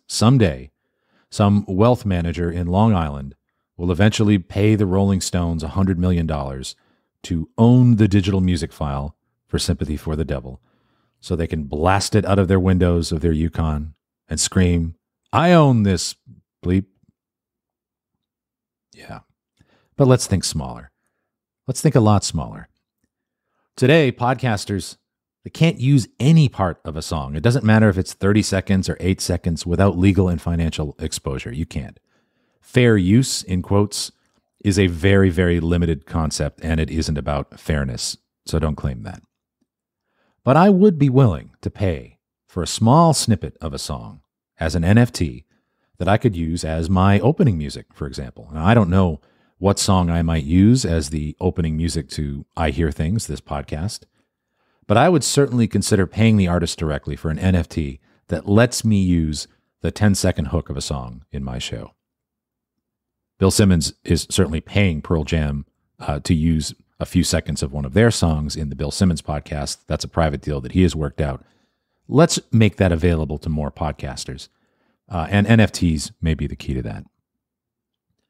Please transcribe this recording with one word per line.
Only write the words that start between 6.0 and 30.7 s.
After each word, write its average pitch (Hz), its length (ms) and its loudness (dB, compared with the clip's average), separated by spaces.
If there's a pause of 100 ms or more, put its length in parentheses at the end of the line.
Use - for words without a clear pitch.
dollars 67 480 -8 (480)
to 80 340 -6
own 120 380 6
the 107 120 4
digital 95 320 2
music 90 320 0
file 71 440 -8 (320)
for - 100 -4
Sympathy 76 400 -4
for 78 180 -6
the 76 100 -4
Devil, 65 360 -10 (580)
so - 160 -6
they 80 120 -4
can 80 160 -4
blast 85 520 -2
it 104 100 4
out 98 120 2
of 98 100 2
their 95 120 4
windows 90 520 2
of 80 100 -4
their 85 100 2
Yukon 78 640 -4 (320)
and - 120 -6
scream, 87 560 0 (360)
"I 170 220 4
own 135 300 6
this, 95 320 -2 (480)
bleep." 95 220 2 (2000)
Yeah. - 280 -20 (760)
But 139 120 4
let's 127 200 4
think 90 160 0
smaller. 65 480 -8 (760)
Let's - 160 -6
think 156 140 0
a 135 40 6
lot 107 240 4
smaller. 58 440 -8 (1080)
Today, 139 360 4
podcasters, 113 840 -4 (460)
they - 60 -16
can't 165 300 0
use 127 280 2 (120)
any 151 280 4
part 90 380 -4
of 78 100 -10
a 80 60 -6
song. 71 340 -6
It 76 80 -6
doesn't 120 220 2
matter 110 240 6
if 90 80 0
it's 90 160 -6
thirty 101 280 2
seconds 95 480 -2
or 85 100 -6
eight 92 220 -2
seconds 87 440 -4
without 87 320 2
legal 92 320 2
and 85 120 -4
financial 80 580 -4